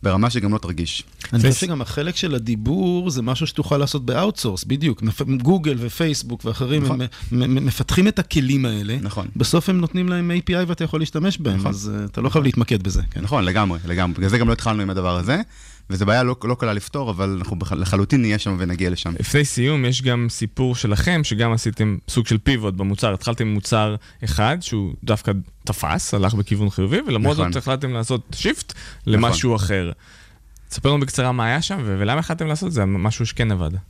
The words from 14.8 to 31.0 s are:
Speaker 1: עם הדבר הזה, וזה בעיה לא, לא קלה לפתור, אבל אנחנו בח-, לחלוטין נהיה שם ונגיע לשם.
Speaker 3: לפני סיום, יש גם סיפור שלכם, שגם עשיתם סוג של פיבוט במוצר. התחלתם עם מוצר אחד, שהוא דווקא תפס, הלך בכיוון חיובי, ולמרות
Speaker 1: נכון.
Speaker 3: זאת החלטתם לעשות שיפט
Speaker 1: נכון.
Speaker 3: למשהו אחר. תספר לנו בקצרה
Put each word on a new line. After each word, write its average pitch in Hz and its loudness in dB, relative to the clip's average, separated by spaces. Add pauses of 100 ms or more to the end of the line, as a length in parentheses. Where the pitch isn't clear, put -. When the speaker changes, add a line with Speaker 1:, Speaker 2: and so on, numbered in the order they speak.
Speaker 1:
עם 98 -2
הדבר 90 0
הזה, 123 0 (480)
וזה 95 0
בעיה 117 4
לא, 123 0
לא 120 0
קלה 113 0
לפתור, 120 -6
אבל 98 -2
אנחנו 90 -6
בח-, 92 -4
לחלוטין 98 2
נהיה 107 2
שם 98 -2
ונגיע 90 0
לשם. 85 -4
Speaker 3:
לפני 147 0
סיום, 135 0
יש 123 0
גם 120 0
סיפור 123 -2
שלכם, 123 0
שגם 117 0
עשיתם 107 0 (120)
סוג 117 0
של 110 4
פיבוט 107 2
במוצר. 98 0
התחלתם 113 -2
עם 107 0
מוצר 107 0 (280)
אחד, 113 0
שהוא 101 -4 (100)
דווקא 107 0 (320)
תפס, 87 -2
הלך 101 2
בכיוון 101 2
חיובי, 98 0 (100)
ולמרות 147 2
Speaker 1:
נכון. 87 0
Speaker 3:
זאת 123 -4
החלטתם 131 -2
לעשות 117 -2 (140)
שיפט - -4 (280)
Speaker 1:
נכון. 113 2
Speaker 3:
למשהו 113 4
אחר. 92 0 (800)
תספר - 0
לנו 147 4
בקצרה 131 0